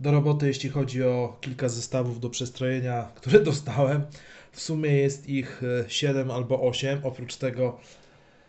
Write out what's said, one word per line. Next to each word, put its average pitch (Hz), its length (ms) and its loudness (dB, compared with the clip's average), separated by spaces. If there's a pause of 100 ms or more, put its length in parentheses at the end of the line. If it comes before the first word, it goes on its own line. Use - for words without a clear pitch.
do 143 100 0
roboty, 147 360 4
jeśli 135 240 -2
chodzi 127 320 -2
o 123 380 0
kilka 127 280 -4
zestawów 120 520 -4
do 120 100 -4
przestrojenia, 123 800 -4
<laughs> - 80 -20
które 156 240 8
dostałem. 139 600 0 (500)
W - 80 -18
sumie 156 300 -2
jest 139 380 2
ich, 135 340 -4
e, 123 280 -2
siedem 135 400 0
albo 127 320 -2
osiem. 135 420 0
Oprócz 127 320 -8
tego 123 440 -2 (680)